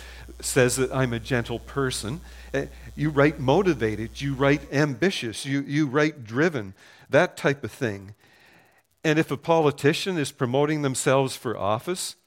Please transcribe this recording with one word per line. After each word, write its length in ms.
says 360
that 160
I'm 200
a 80
gentle 400
person. 600
Uh, 120
you 120
write 300
motivated, 840
you 140
write 380
ambitious, 720
you, 160
you 240
write 380
driven, 500
that 280
type 260
of 80
thing. 440
And 160
if 120
a 80
politician 800
is 120
promoting 520
themselves 520
for 220
office, 600